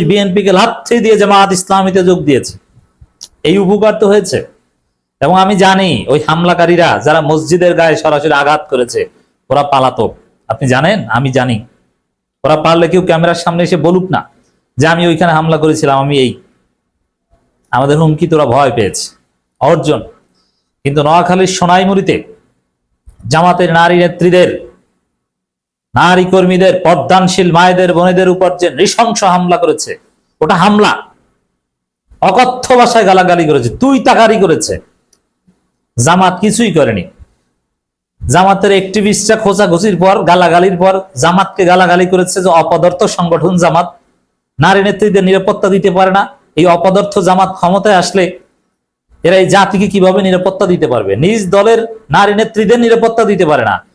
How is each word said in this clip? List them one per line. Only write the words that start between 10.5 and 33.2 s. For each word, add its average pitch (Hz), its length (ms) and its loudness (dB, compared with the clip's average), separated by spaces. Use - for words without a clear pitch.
জানেন, 151 320 0
আমি 120 220 -2
জানি। 127 340 -2
ওরা 151 140 0
পারলে 165 300 0
কেউ 175 140 0
ক্যামেরার 170 340 0
সামনে 170 280 -4
এসে 175 140 -2
বলুক 180 340 -2
না 113 180 -6
যে, 143 100 2
"আমি 170 200 0
ওইখানে 170 260 0
হামলা 160 240 0
করেছিলাম, 151 420 0
আমি 143 180 -2
এই।" 127 140 0
আমাদের 139 260 0
হুমকি 160 300 0
তোরা 151 180 0
ভয় 131 260 0
পেয়েছে, 101 340 -4
অর্জন। 143 420 0
কিন্তু 143 200 -2
নোয়াখালীর 175 440 0
সোনাইমুড়িতে 185 680 0
জামাতের 170 460 0
নারী 170 240 2
নেত্রীদের, 175 520 2
নারী 180 300 2
কর্মীদের, 185 480 2
পর্দানশীল 180 680 0
মায়েদের, 180 420 2
বোনেদের 180 360 2
উপর 185 280 0
যে 170 120 -2
নৃশংস 208 540 -2
হামলা 180 340 0
করেছে, 165 340 -4
ওটা 170 140 0
হামলা, 202 360 2
অকথ্য 247 560 0
ভাষায় 226 280 2
গালাগালি 180 400 2